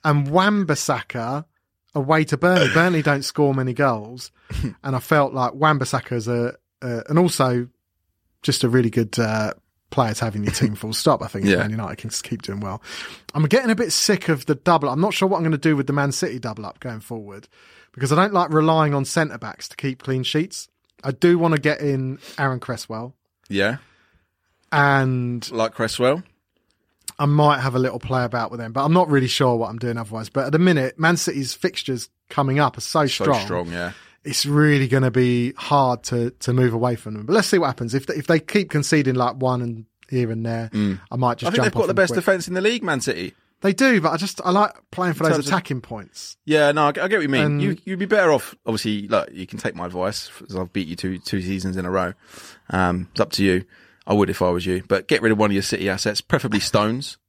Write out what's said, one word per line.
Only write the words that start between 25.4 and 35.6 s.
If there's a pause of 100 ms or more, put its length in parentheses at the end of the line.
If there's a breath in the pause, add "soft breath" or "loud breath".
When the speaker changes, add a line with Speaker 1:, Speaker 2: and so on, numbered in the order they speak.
Speaker 2:
Like
Cresswell? (960)
Speaker 1:
I
might
have
a
little
play
about
with
him,
but
I'm
not
really
sure
what
I'm
doing
otherwise.
But
at
the
minute,
Man
City's
fixtures (200)
coming
up
are
so
Speaker 2:
So
Speaker 1:
strong.
Speaker 2:
strong,
yeah. (320 loud breath)
Speaker 1:
It's
really
gonna
be
hard